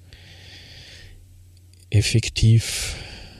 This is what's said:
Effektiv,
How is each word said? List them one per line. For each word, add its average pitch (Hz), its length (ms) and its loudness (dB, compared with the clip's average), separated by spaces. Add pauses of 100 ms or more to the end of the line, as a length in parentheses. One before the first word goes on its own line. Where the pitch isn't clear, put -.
(1900)
Effektiv, - 1080 2 (440)